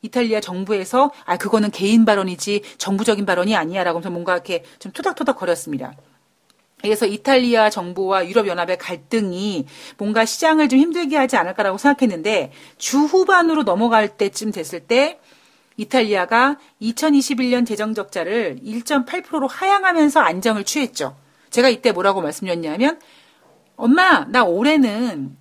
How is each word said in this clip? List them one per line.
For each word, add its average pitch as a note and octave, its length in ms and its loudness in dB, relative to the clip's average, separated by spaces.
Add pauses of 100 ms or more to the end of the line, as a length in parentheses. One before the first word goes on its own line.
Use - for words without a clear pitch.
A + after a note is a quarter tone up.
이탈리아 A3+ 400 -2
정부에서 G3+ 720 -2 (160)
"아, F3+ 100 -2
그거는 G#3 340 0
개인 A3 360 4
발언이지 G3+ 560 0 (160)
정부적인 G3+ 480 -2
발언이 F#3 280 0
아니야"라고 F3 440 -2
하면서 F#3 100 -8
뭔가 F3 240 -4
이렇게 F3 320 -4 (140)
좀 G3 140 -16
토닥토닥 - 440 -4
거렸습니다. D#3+ 560 -6 (920)
그래서 G#3 220 0
이탈리아 A#3 640 4
정부와 F#3+ 580 -2
유럽연합의 F3+ 520 -2
갈등이 F#3 880 -4 (320)
뭔가 G#3+ 260 0
시장을 D#4 460 2
좀 C4 80 4
힘들게 D#4+ 360 0
하지 C4 220 2
않을까라고 F#3 400 0
생각했는데, G#3 760 0 (260)
주 - 220 -2
후반으로 E4+ 640 4
넘어갈 G#3+ 520 2
때쯤 G#3 340 -4
됐을 E3+ 300 -10
때 C4+ 400 0 (560)
이탈리아가 A3+ 800 0 (220)
이천이십일 C4 720 0
년 B3 160 0
재정 G#3+ 260 -6
적자를 G3 680 -6
일점팔 B3 580 -4
프로로 D#4 260 -4
하향하면서 F4 720 2
안정을 G3+ 440 0
취했죠. - 540 -6 (320)
제가 B3 180 4
이때 A3+ 240 2
뭐라고 F#3+ 300 0
말씀드렸냐면, F3 760 -2 (800)
"엄마, C#4+ 520 4
나 A#3+ 160 2
올해는 G#3+ 960 0